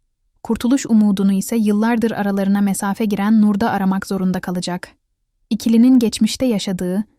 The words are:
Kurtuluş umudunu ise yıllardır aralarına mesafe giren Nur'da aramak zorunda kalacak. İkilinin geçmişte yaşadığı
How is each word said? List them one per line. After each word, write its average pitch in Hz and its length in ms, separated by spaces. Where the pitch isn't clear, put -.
Kurtuluş 240 420
umudunu 202 480
ise 196 220
yıllardır 220 560
aralarına 202 500
mesafe 196 440
giren 208 360
Nur'da 208 300
aramak 190 360
zorunda 185 320
kalacak. 180 500
İkilinin 233 500
geçmişte 220 460
yaşadığı 190 580